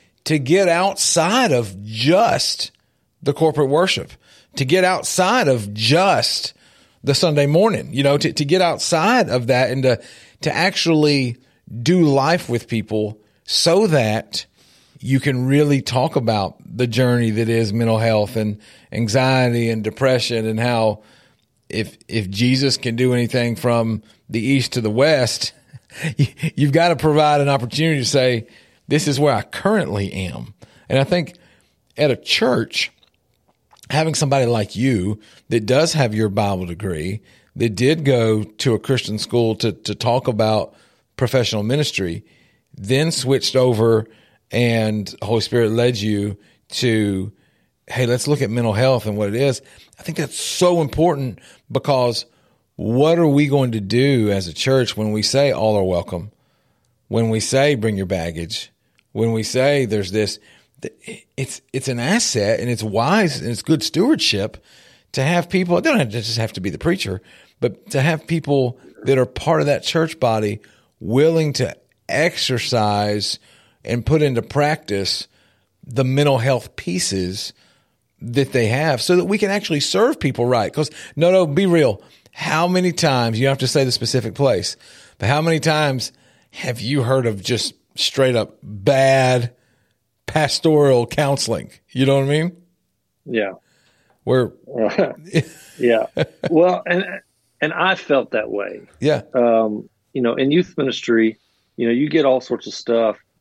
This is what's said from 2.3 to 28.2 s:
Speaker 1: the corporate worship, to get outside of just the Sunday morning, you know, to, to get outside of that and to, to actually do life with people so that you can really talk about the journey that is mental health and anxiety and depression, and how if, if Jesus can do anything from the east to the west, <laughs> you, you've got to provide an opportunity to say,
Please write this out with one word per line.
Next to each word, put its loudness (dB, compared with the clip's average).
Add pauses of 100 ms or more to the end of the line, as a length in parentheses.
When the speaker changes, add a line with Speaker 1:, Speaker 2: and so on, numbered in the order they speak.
Speaker 1:
the 0
corporate 2
worship, 0 (460)
to -2
get 4
outside 0
of 0
just 0 (500)
the 0
Sunday 2
morning, 2
you 0
know, 4
to, 0
to -4
get 2
outside 0
of -2
that 2
and -2
to, 2 (420)
to -2
actually 0 (460)
do 4
life 2
with -4
people -4 (240)
so 2
that 0 (520)
you 0
can -2
really 4
talk -2
about 0
the -4
journey 2
that 0
is 0
mental 2
health 0
and -4 (320)
anxiety 2
and -4
depression, 0
and -2
how 0 (680)
if, -6 (120)
if -4
Jesus 0
can -4
do 2
anything 0
from 0 (260)
the -2
east 0
to -2
the -2
west, 2 (320)
<laughs> -8
you, 2 (300)
you've 2
got 4
to 2
provide 2
an 2
opportunity 0
to -4
say, 2 (420)